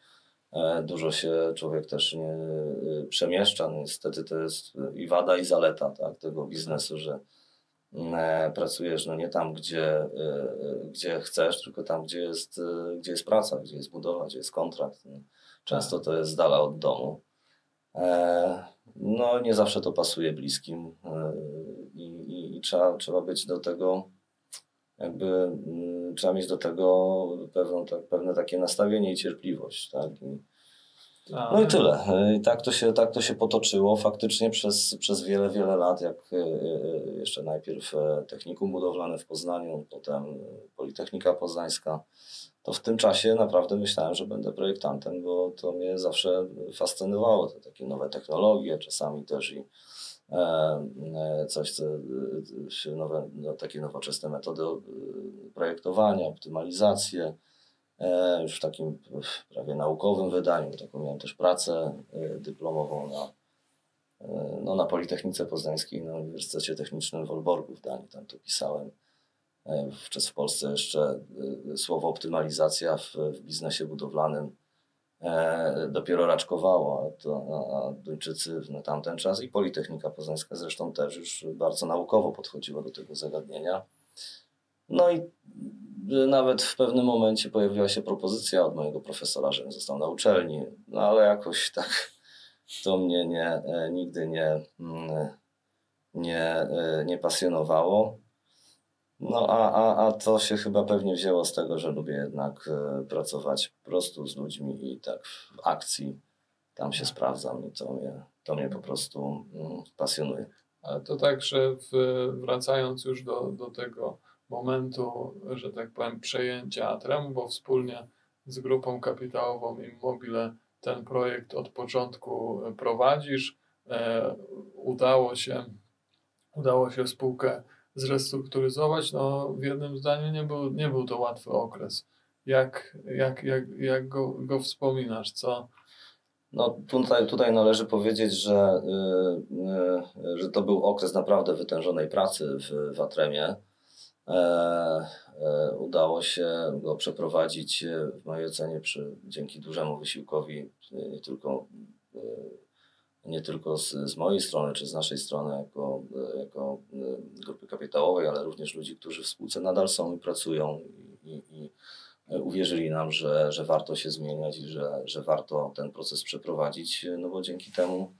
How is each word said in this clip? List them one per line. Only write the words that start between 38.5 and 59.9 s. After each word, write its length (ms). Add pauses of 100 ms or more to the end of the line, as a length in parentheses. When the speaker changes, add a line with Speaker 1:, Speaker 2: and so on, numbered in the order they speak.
Speaker 1:
budowlane 460
w 80
Poznaniu, 640
potem, 360
e, 100 (400)
Politechnika 580
Poznańska. 680 (600)
To 100
w 80
tym 160
czasie 380
naprawdę 400
myślałem, 400
że 100
będę 280
projektantem, 720
bo 280
to 200
mnie 260
zawsze 500 (280)
fascynowało, 720
te 140
takie 260
nowe 220
technologie, 680
czasami 480
też 280
i, 120 (640)
e, 40 (800)
e, 300
coś, 260
co, 140
e, 840
się 240
nowe, 400
no, 180
takie 280
nowoczesne 480
metody, 340
e, 880
projektowania, 760
optymalizacje, 1080 (640)
e, 420
już 160
w 40
takim, 260
e, 640
prawie 220
naukowym 540